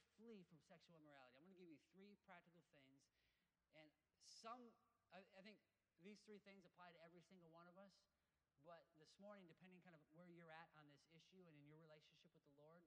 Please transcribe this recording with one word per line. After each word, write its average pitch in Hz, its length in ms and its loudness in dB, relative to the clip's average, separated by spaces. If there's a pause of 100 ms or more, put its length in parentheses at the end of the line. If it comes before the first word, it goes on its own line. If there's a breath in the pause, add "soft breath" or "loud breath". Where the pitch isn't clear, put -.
(220)
flee 214 240 6
from 151 160 -6
sexual 165 400 -4
immorality? 139 400 -2
I'm 180 80 -4
gonna 190 80 -4
give 175 160 2
you 139 80 -2 (160)
three 202 240 0
practical 175 400 -4 (160)
things, 135 240 -8 (720 loud breath)
and 156 160 2 (400)
some, 233 400 8 (400)
I, 185 240 4
I 190 80 0
think 202 160 0 (480)
these 202 200 4
three 208 160 2
things 196 240 -2
apply 175 280 0
to 160 80 -4
every 170 200 -2
single 170 320 -4
one 170 160 0
of 175 80 -4
us, 196 160 0 (720 loud breath)
but 165 320 2
this 151 240 -4
morning, 202 240 6
depending 175 400 -2
kind 180 80 -2
of 151 80 -2 (120)
where 175 160 0
you're 170 240 2
at 160 200 4
on 151 160 -2
this 143 240 -6
issue 180 320 -4
and 165 120 -2
in 143 120 -2
your 156 120 0
relationship 156 520 -4
with 160 120 -12
the 143 120 -8
Lord, 160 300 -2